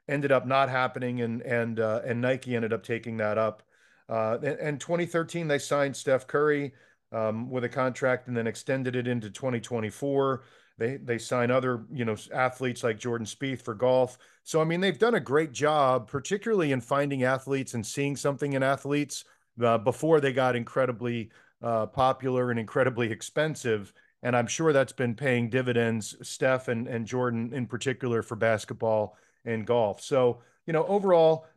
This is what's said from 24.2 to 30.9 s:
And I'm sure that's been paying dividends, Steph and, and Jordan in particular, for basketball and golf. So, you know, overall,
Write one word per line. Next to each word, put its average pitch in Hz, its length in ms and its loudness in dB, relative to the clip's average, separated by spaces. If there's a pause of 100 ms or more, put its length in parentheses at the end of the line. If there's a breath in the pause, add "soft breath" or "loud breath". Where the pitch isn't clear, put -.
And 123 120 2
I'm 120 120 4
sure 160 260 2
that's 135 200 4
been 120 200 -2
paying 120 360 0
dividends, 117 680 0 (120)
Steph 131 400 0
and, 123 200 -2
and 117 180 -4
Jordan 120 480 -2
in 127 140 -4
particular, 120 560 -2
for - 120 -8
basketball 110 800 0 (300 soft breath)
and 113 200 -4
golf. 110 360 2
So, 123 400 2 (240 soft breath)
you 165 80 -2
know, 156 120 2
overall, 175 720 6